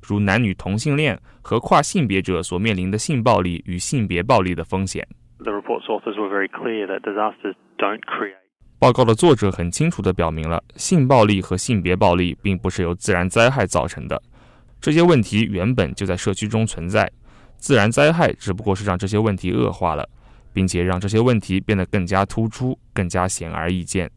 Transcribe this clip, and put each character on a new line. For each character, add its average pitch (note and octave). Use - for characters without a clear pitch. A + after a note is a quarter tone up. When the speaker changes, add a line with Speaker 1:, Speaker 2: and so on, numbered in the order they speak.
Speaker 1:
如 G#2
男 G#2
女 F#2+
同 F#2+
性 C#3
恋 D3
和 -
跨 -
性 D3+
别 F#2+
者 F2+
所 F2+
面 G#2+
临 F#2
的 G#2+
性 B2
暴 A2+
力 F2+
与 F2
性 A#2+
别 F2
暴 A#2
力 F#2
的 E2
风 F#2+
险。 -
Speaker 2:
The -
report's G#2
authors G#2+
were G#2
very G2
clear A2
that F#2+
disasters G#2
don't G#2
create G2
Speaker 1:
报 B2+
告 B2
的 A2+
作 D#3
者 G2+
很 F2
清 D3+
楚 -
地 F#2
表 E2
明 D#2+
了， E2
性 D3
暴 B2+
力 G#2
和 F2+
性 G2+
别 F2
暴 F#2+
力 F2
并 F#2+
不 F#2
是 F#2+
由 F2
自 -
然 F2+
灾 A#2
害 C3
造 C#2
成 C2+
的， C#2
这 D#3
些 E3
问 E3+
题 G#2
原 G#2
本 E2+
就 G2
在 F#2
社 G2
区 G#2+
中 A2
存 E2+
在， G#2+
自 -
然 G#2+
灾 D3
害 E3
只 -
不 G#2+
过 G#2
是 G2+
让 F#2
这 G2+
些 G#2
问 G#2+
题 F2+
恶 A2+
化 E2+
了， C#2+
并 F#2+
且 F2+
让 F2+
这 G2
些 A2
问 A#2+
题 F#2+
变 G#2
得 F#2
更 F#2
加 G2
突 A2+
出、 B2+
更 F#2
加 F2+
显 E2+
而 D#2+
易 F2+
见。 F2